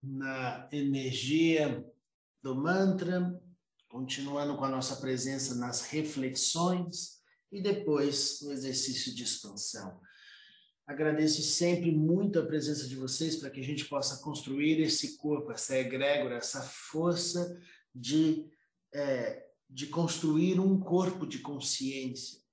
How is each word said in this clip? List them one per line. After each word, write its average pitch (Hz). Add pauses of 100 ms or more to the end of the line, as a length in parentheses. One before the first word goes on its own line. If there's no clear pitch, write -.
na 135
energia 139 (560)
do 131
mantra, 180 (480)
continuando 139
com 135
a 135
nossa 131
presença 131
nas 123
reflexões 156 (320)
e 196
depois 147
no 143
exercício 131
de 117
expansão. 101 (840)
Agradeço 151
sempre 175
muito 165
a 147
presença 139
de 131
vocês 135
para 135
que 135
a 127
gente 139
possa 135
construir 147
esse -
corpo, 147
essa -
egrégora, 131
essa 127
força 175 (380)
de, 151 (480)
é, 139 (240)
de 135
construir 165
um 190
corpo 175
de 139
consciência 135 (120)